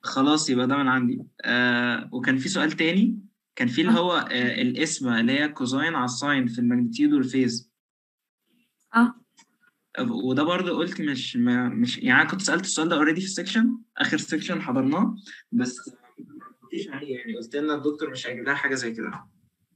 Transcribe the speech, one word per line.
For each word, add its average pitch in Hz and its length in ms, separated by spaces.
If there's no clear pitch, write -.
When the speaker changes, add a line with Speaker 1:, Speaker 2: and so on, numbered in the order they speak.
Speaker 1:
خلاص، 143 480
يبقى 127 180
ده 139 100
من 139 100
عندي. 127 340
آه، 120 720
وكان 131 260
في 131 120
سؤال 156 220
تاني، 175 480
كان 123 120
في 117 140
اللي 185 100
Speaker 2:
اه. 226 40
Speaker 1:
هو، 175 160
آه، 123 300
القسمة 127 580
اللي 131 200
هي 151 100
كوزاين 143 460
على 127 100
الساين 135 420
في 117 120
الماجنتيود 123 540
والفيز. 127 580
Speaker 2:
اه. 233 200
Speaker 1:
وده 127 440
برضه 175 340
قلت 170 240
مش، 139 340
ما، 123 340
مش، 117 280
يعني، 131 240
انا 160 80
كنت 190 120
سألت 180 240
السؤال 165 240
ده 165 100
already 160 200
في 190 60
السكشن، 226 520
اخر - 200
section 160 440
حضرناه، 135 540
بس - 240
مفيش - 260
عليه، 139 280
يعني، 117 200
قلت - 180
لنا 147 200
الدكتور 147 360
مش 127 160
هيجيب 123 160
لها 139 120
حاجة 135 200
زي 117 160
كده. - 320